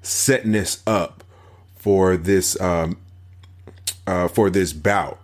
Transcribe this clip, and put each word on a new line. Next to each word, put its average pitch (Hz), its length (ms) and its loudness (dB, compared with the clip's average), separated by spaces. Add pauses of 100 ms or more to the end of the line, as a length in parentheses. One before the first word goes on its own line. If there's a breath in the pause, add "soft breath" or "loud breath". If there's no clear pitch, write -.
setting - 520 0
this 104 340 -2
up 101 360 -2 (540 soft breath)
for 95 400 2
this, 92 460 0
um, 85 340 -2 (1080)
uh, 90 220 0
for 104 220 2
this 90 220 0
bout. 80 520 -2